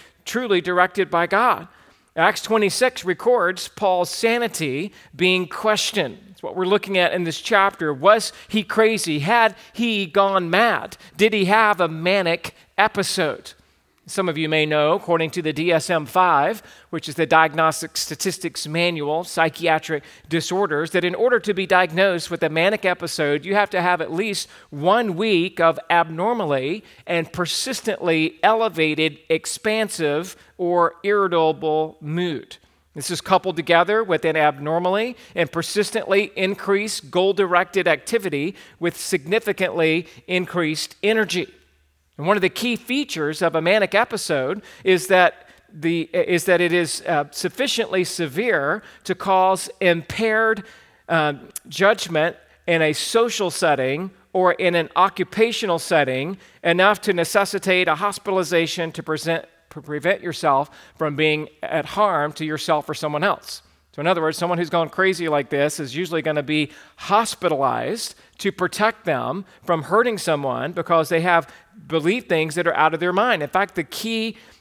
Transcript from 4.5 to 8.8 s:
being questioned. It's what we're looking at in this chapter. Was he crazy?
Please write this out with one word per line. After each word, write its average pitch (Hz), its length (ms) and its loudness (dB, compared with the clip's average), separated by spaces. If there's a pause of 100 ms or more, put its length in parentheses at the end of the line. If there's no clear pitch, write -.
being 180 320 2
questioned. - 720 -2 (120)
It's - 120 -20
what - 120 -10
we're 185 100 -2
looking 196 320 0
at 175 160 4
in 175 120 -2
this 160 160 -4
chapter. 196 520 2
Was 196 400 4 (140)
he 214 160 -2
crazy? 208 560 0